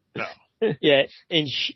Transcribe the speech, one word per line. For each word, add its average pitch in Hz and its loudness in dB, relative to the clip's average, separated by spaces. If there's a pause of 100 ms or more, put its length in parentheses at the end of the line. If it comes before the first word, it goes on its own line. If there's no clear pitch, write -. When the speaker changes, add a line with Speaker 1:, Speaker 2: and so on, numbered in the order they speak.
(140)
Speaker 1:
No. 110 -8
Speaker 2:
<laughs> - -16 (460)
Yeah, 143 4 (260)
and 156 0
sh-, - -6